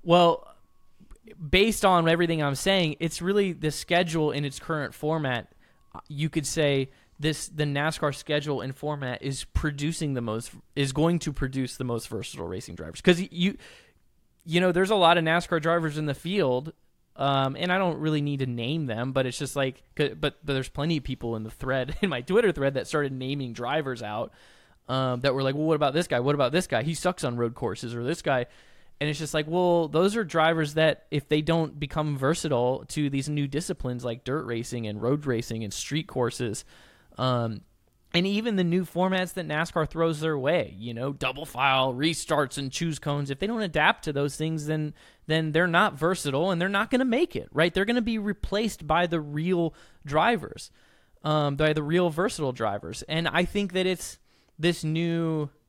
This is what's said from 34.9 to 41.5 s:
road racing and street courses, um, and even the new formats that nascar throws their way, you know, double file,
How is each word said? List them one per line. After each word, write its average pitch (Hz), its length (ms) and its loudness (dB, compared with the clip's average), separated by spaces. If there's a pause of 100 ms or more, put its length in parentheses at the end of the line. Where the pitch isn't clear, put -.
road 147 280 0
racing 113 360 -2
and 101 80 -6
street - 360 -4
courses, 117 580 -2 (500)
um, 120 460 -2 (540)
and 175 100 4
even 208 300 0
the 185 80 2
new 175 220 2
formats 185 500 -2
that 170 120 -6
nascar 156 400 -2
throws 165 320 0
their 156 160 0
way, 139 440 0
you 117 160 -8
know, 135 180 -4
double 139 320 -4
file, 131 480 2